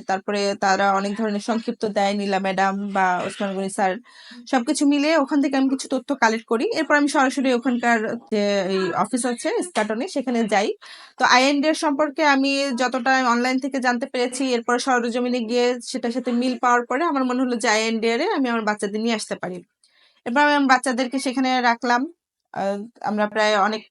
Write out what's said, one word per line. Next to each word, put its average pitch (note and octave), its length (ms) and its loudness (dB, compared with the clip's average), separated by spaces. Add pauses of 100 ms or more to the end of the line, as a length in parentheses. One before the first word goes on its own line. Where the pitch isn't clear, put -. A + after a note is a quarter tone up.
তারপরে G3+ 480 -2
তারা G3 380 2
অনেক G3 240 -2
ধরনের G#3+ 220 -2
সংক্ষিপ্ত A3+ 460 -4
দেয়, G3+ 280 0
নীলা G3+ 260 -2
ম্যাডাম G3 500 0
বা F#3 360 2
ওসমান G3 300 -6
গনি G3 140 -4
স্যার, F#3+ 260 0 (560)
সবকিছু C#4+ 340 0
মিলিয়ে D4 320 4
ওখান C#4+ 240 2
থেকে C4+ 160 0
আমি C4+ 120 2
কিছু C4+ 180 -4
তথ্য C4 280 -4
কালেক্ট A3+ 300 0
করি। C4+ 300 0
এরপর D4+ 200 2
আমি D4 120 4
সরাসরি C4+ 460 2
ওখানকার A#3+ 640 0
যে G3+ 520 0
এই F#3+ 260 0
অফিস A#3 320 -2
আছে B3 240 -4 (100)
ইস্কাটনে, A3+ 480 -2
সেখানে A#3+ 400 -2
যাই। G#3+ 260 0 (460)
তো B3+ 60 2
আইএনডিআর C#4+ 480 4
সম্পর্কে D4+ 500 0
আমি C#4 560 2
যতটা B3+ 500 0
অনলাইন B3+ 300 2
থেকে C4+ 200 -4
জানতে B3 260 0
পেরেছি, B3+ 480 -2
এরপর A#3+ 260 0
সরজমিনে B3 600 0
গিয়ে A#3+ 420 0
সেটার A#3 300 -6
সাথে B3+ 200 -4
মিল A#3+ 260 0
পাওয়ার A#3+ 280 2
পরে C4 180 -2
আমার C#4+ 200 0
মনে B3+ 180 0
হলো B3 140 0
যে A3+ 140 -2
আইএনডিআর A3+ 520 0
এ F4 60 -2 (100)
আমি C4 120 0
আমার A#3 120 -2
বাচ্চাদের G#3+ 400 -2
নিয়ে A3+ 140 0
আসতে G#3 200 -6
পারি। F3+ 280 -10 (600)
এরপর B3 160 2
আমি D4 120 4
আমার C#4 140 2
বাচ্চাদেরকে B3+ 520 0
সেখানে B3+ 420 0
রাখলাম। B3 520 0 (400)
আহ, G3+ 300 -4 (180)
আমরা G#3 260 -2
প্রায় G#3+ 320 0
অনেক G#3+ 320 0